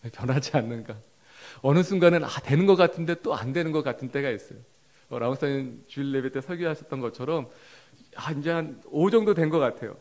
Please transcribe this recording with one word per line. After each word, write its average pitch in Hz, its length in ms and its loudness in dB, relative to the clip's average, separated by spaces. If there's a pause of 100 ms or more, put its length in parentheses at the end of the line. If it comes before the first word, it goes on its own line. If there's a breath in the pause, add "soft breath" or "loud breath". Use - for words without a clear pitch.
왜 120 60 -10
변하지 131 480 -2
않는가?" 113 400 -4 (640 loud breath)
어느 147 220 4
순간은, 175 400 4
"아, 123 60 -6 (120)
되는 151 240 4
것 196 100 8
같은데" 170 460 2
또 - 120 -2
안 123 200 -4
되는 160 180 0
것 151 120 0
같은 127 260 -4
때가 139 200 -2
있어요. 107 300 -8 (500 soft breath)
어, 123 100 -8
라온사님 135 680 -4
주일 139 280 -6
예배 135 160 -2
때 135 100 -6
설교하셨던 165 580 -6
것처럼, 127 500 -6 (680 loud breath)
"아, - 160 -8
이제 147 200 -4
한 160 340 -4
오 160 240 2
정도 214 240 4
된 165 160 2
것 160 100 2
같아요." 117 420 -2